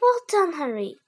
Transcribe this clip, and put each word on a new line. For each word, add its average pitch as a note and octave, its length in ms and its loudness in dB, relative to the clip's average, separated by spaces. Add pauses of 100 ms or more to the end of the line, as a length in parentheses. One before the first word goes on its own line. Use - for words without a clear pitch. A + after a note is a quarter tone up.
Well A#4+ 260 4
done, F#4+ 260 2
Harry A#3+ 540 -6